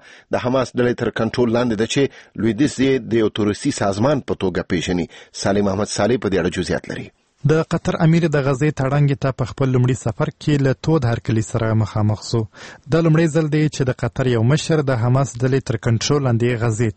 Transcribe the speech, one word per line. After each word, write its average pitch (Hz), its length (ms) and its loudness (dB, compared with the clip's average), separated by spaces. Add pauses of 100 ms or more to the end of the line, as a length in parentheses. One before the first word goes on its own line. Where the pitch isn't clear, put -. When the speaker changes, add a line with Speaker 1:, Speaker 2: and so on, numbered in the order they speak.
(320)
Speaker 1:
د 101 140 -2
حماس 131 220 0 (100)
ډلې 123 220 2
تر 113 180 -2
کنټرول 113 380 0
لاندې 120 240 0
ده 113 60 2
چې 139 160 0 (380)
لویدیځ 113 340 0 (120)
یې 135 60 2 (180)
د - 20 0 (100)
یو 107 60 2
تروریستي 104 540 -2
سازمان 107 380 0
په 92 220 -4
توګه 90 280 -2
پیژني. 87 360 0 (260)
سالم 101 360 0
احمد 98 300 -4
صالح 107 240 2
په 107 60 -2
دې 95 120 0
اړه 85 160 0
جزئیات - 380 -4
لري. - 160 -12 (400)
Speaker 2:
د 156 100 4 (120)
قطر 175 320 -2
امیر 160 220 4
د 147 200 2
غزې 143 320 2
تړنګې 139 440 2
ته 135 160 -2
په 117 120 -2
خپل 135 240 -2
لومړي 127 220 2 (100)
سفر 147 220 -2 (140)
کې 143 240 2
له 131 60 2 (140)
تود 156 240 2
هرکلي 110 400 0
سره 110 320 0
مخامخ 107 480 -2
سو. 113 120 0 (480)
دا 160 100 2
لومړی 165 340 4
ځل 160 200 2
دی 156 140 2
چې - 220 -4
د - 120 -6
قطر 127 320 -2
یو 113 80 2 (100)
مشر 156 300 0
د 131 200 0
حماس 127 380 0
ډلې 131 280 2
تر 110 160 -2
کنټرول 127 420 2
لاندې 120 360 2
غزې 113 340 0